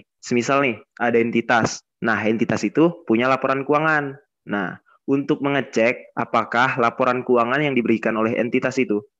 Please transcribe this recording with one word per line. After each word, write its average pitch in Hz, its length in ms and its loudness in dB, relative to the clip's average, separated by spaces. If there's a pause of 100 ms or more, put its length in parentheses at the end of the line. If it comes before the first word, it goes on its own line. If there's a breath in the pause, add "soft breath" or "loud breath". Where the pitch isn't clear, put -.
(240)
Semisal 135 400 0
nih, 113 160 -2 (160)
ada 120 240 0
entitas. 113 640 0 (160)
Nah, 117 240 -2
entitas 110 400 -2
itu 156 400 0
punya 117 240 2
laporan 135 400 0
keuangan. 147 480 0 (320)
Nah, 95 320 -6 (240)
untuk 139 400 0
mengecek 127 720 -2
apakah 120 640 0
laporan 123 480 0
keuangan 123 320 2
yang 143 160 -2
diberikan 113 400 0
oleh 110 240 0
entitas 123 400 -2
itu 107 240 -2 (160)